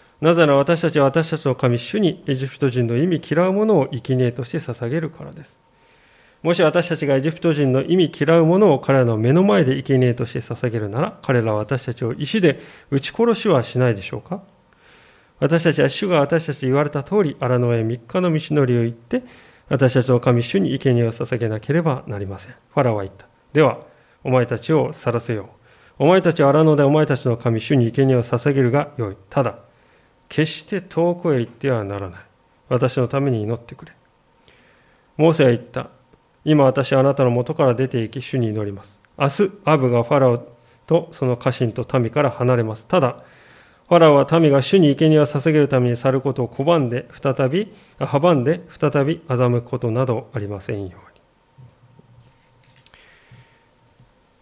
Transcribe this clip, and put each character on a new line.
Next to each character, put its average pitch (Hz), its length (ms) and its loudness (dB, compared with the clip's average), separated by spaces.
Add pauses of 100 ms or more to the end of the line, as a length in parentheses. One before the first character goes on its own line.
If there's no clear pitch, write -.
(200)
な 165 140 4
ぜ 170 80 4
な 147 100 4
ら 139 40 4
私 156 240 2
た 160 100 0
ち 156 100 -2
は 139 60 4
私 160 240 0
た 156 80 -6
ち - 80 -14
の 131 80 0
神、 120 240 0
主 202 200 -6
に 190 280 0
エ 135 100 -2
ジ 131 100 -6
プ - 120 -14
ト 139 120 0
人 120 160 -2
の 117 100 -2
忌 151 100 0
み 170 220 -2
嫌 170 200 0
う 190 40 0
も 208 140 0
の 202 140 4
を - 100 0
生 131 240 -4
贄 127 160 2
と 123 140 -10
し - 60 -16
て 165 80 -6
捧 120 300 -8
げ 151 120 -4
る 165 100 -10
か - 140 -20
ら 143 80 -18
で 151 120 -20
す。」 - 120 -20 (840)
も 170 120 0
し 180 80 0
私 165 260 2
た 165 80 -4
ち 147 100 -6
が 139 100 2
エ 135 40 0
ジ 151 100 -2
プ 160 100 -12
ト 165 120 0
人 143 200 0
の 131 120 0
忌 170 120 0
み 180 180 2
嫌 165 240 2
う 165 60 4
も 170 140 4
の 196 160 6
を 131 60 -2
彼 139 180 2
ら 127 60 4
の 117 120 0
目 113 160 2
の 175 120 4
前 196 200 2
で 135 180 -2
生 135 160 0
贄 123 160 2
と 120 120 -6
し - 60 -16
て 131 80 -6
捧 - 300 -6
げ 113 100 -4
る 104 80 -6
な 107 120 -6
ら、 196 220 -4
彼 123 180 0
ら 113 120 -2
は 104 60 0
私 107 260 -4
た 120 100 -8
ち - 100 -8
を 113 80 -4
石 151 280 -4
で 160 200 2 (300)
撃 139 100 0
ち - 120 -12
殺 233 220 0
し - 140 -4
は 139 140 2
し - 160 -6
な 127 120 2
い 110 40 0
で 98 80 -10
し - 100 -14
ょ - 60 -10
う - 40 -14
か。 - 200 -12 (960)
私 160 240 0
た 165 100 2
ち 147 100 0
は 139 60 2
主 196 200 -4
が 165 120 2
私 156 260 0
た 143 80 -6
ち - 100 -10
に 131 40 0
言 131 60 0
わ 143 100 2
れ 143 60 -4
た 139 140 -6
通 202 180 -2
り、 147 180 -4
荒 123 180 0
野 120 180 0
へ 113 80 -2
三 120 140 -4
日 - 220 -6
の 180 120 0
道 151 220 -4
の 143 120 2
り 123 100 2
を 117 80 2
行 117 80 -4
っ 113 40 -14
て、 - 260 -6 (460)
私 131 260 2
た 131 80 2
ち 120 60 -4
の 123 100 2
神、 120 240 2
主 196 160 -4
に 135 160 -2
生 131 180 0
贄 120 120 2
を 113 80 -2
捧 113 260 -6
げ 113 100 -4
な 107 120 -6
け - 120 -6
れ 165 80 0
ば 147 280 -4
な 104 100 -10
り 98 80 -8
ま 95 140 -14
せ - 80 -20
ん。 - 60 -20 (200)
フ 147 60 0
ァ - 20 2
ラ 123 100 2
オ 107 40 -2
は 98 80 -6
言 95 80 -14
っ - 40 -20
た。 - 100 -20 (280)
「で 151 80 4
は、 123 160 2 (460)
お 135 60 -4
前 127 160 2
た 117 120 -6
ち - 140 -4
を 143 200 0
去 - 200 -6
ら 117 80 -2
せ 120 140 -8
よ 98 160 -10 (480)
う。 131 60 -2
お - 40 4
前 185 140 4
た 170 120 0
ち 156 80 0
は 139 60 4
荒 156 160 4
野 156 100 4
で 143 80 2
お 139 80 4
前 151 160 2
た 143 100 -2
ち - 100 -10
の 117 100 0
神、 113 240 -2
主 147 160 -2
に 117 160 2
生 139 120 0
贄 131 120 2
を 120 80 0
捧 131 280 -2
げ 135 100 0
る 120 100 2
が 147 240 -2
よ 104 160 -6
い。 - 40 -16 (140)
た 139 140 -2
だ、 107 160 -6 (680)
決 156 220 -2
し - 160 -14
て 190 140 -6
遠 175 340 -2
く 170 220 -2
へ 120 40 0
行 113 80 -6
っ - 40 -20
て - 180 -6
は 113 140 -2
な 98 160 -8
ら 95 100 -10
な 87 80 -20
い。 - 20 -20 (480)
私 127 300 -2
の 123 80 0
た 139 140 -4
め 139 100 -2
に 110 140 -2
祈 113 100 -6
っ 117 40 -12
て - 180 -20
く - 100 -20
れ。」 - 60 -20 (1200)
モ 160 160 4
ー 156 40 -2
セ 151 80 4
は 127 60 6
言 117 100 0
っ - 20 -20
た。 - 280 -12 (540)
「今 151 200 4
私 131 280 0
は 135 80 2
あ 131 40 2
な 139 100 2
た 131 100 0
の 123 60 2
元 120 240 -2
か 156 100 0
ら 127 100 2
出 127 140 -4
て 123 140 -4
行 107 100 -8
き、 139 80 -10
主 - 160 -8
に 117 120 0
祈 107 160 -6
り 101 80 -8
ま 98 120 -16
す。 - 160 -20 (160)
明 139 120 0
日、 196 220 0 (140)
ア 156 120 4
ブ 131 140 2
が 120 120 2
フ 117 100 -2
ァ 143 60 4
ラ 135 100 4
オ 120 160 0 (420)
と 165 260 0
そ - 120 -6
の 123 120 0
家 131 160 -4
臣 117 200 -2
と 123 140 -8 (120)
民 117 120 0
か 147 120 -2
ら 135 80 0
離 123 260 0
れ 117 80 0
ま 110 120 -6
す。 - 100 -20
た 185 140 2
だ、 123 220 -2 (640)
フ 175 80 4
ァ - 20 8
ラ 160 120 8
オ 143 60 6
は 139 100 4 (140)
民 156 100 4
が 139 120 4
主 196 160 2
に 151 180 6
生 160 120 2
贄 156 120 6
を 147 60 4
捧 147 260 -2
げ 151 80 4
る 139 80 2
た 135 100 0
め 123 120 2
に 120 60 -2
去 135 140 -2
る 131 100 0
こ 135 120 -4
と 127 120 -4
を 113 40 -6
拒 160 300 0
ん 131 100 0
で、 120 200 -6 (140)
再 135 260 0
び、 196 240 -4 (260)
阻 151 360 0
ん 131 80 0
で、 127 200 -2 (180)
再 147 100 0 (140)
び 160 240 -4
欺 123 320 0
く 120 80 -18
こ 131 100 -6
と 120 120 -4
な 123 160 -2
ど 120 260 -6
あ 123 60 -8
り 104 100 -8
ま 101 140 -10
せ - 100 -10
ん 101 160 -8
よ - 20 -14
う - 0 -
に。」 87 60 -20 (3500)